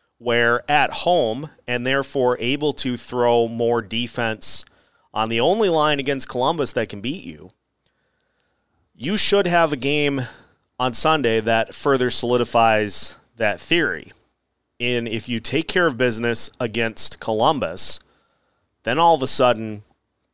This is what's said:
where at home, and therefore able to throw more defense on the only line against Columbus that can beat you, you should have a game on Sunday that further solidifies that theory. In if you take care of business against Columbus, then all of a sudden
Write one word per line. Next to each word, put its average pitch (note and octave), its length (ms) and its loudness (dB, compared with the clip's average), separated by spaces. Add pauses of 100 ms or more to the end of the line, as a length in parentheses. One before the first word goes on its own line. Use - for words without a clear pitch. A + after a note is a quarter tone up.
(200)
where A#2+ 500 0
at C#3+ 220 2
home, D3 580 0 (180)
and B2 180 -4
therefore C3 540 0
able C#3+ 340 -2
to B2 240 -4
throw A#2+ 500 0
more A#2 340 -2
defense A2+ 800 -4 (500)
on A2 160 -2
the A#2 100 0
only F#3+ 300 2
line D3+ 300 2
against C3+ 300 -4
Columbus C#3 440 -2
that A2 160 -2
can G2+ 120 -12
beat C#3 220 -8
you, D#2+ 280 -16 (1400)
you F3+ 220 -2
should G3 300 4
have E3+ 260 4
a C#3 40 -4
game C#3+ 440 0 (580)
on B2+ 140 0
Sunday B2+ 460 2
that A2+ 340 0
further B2+ 360 2
solidifies A2+ 1080 2 (200)
that G#2 240 -2
theory. C3+ 520 -2 (680)
In A#2+ 280 -2
if A2 200 -6
you A#2+ 120 -4
take D3 280 -2
care F3 200 2
of B2 100 -2
business A#2 520 0 (100)
against A2+ 600 -2
Columbus, A2 800 0 (840)
then B2+ 160 -2
all E3+ 160 6
of C3 80 -4
a B2+ 40 0
sudden A2 560 0 (500)